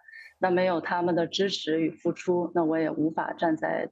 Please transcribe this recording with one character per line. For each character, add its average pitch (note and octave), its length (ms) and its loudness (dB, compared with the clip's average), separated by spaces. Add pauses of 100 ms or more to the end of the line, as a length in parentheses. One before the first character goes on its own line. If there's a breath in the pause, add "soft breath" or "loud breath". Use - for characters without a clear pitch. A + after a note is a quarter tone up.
(380 loud breath)
那 F#3 120 2
没 F3+ 160 4
有 F3 120 2
他 F3 220 -2
们 F3 140 2
的 E3+ 120 2
支 F#3+ 220 0
持 D#3+ 320 -2
与 D#3+ 100 0
付 - 220 -2
出， F3 420 0
那 E3+ 100 2
我 D#3+ 140 2
也 D#3 120 0
无 D3+ 200 0
法 D#3+ 220 -4
站 D#3+ 240 0
在 D#3+ 360 -2